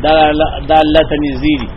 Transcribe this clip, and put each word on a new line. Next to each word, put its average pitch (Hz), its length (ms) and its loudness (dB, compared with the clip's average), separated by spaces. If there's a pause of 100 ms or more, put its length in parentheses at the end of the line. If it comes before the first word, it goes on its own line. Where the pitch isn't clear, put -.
دا 156 80 2 (180)
الله، 151 200 -2 (200)
دا 156 140 4
الله 156 260 2
ته 151 140 -2
نږدې 143 380 -2
دي. 110 140 -8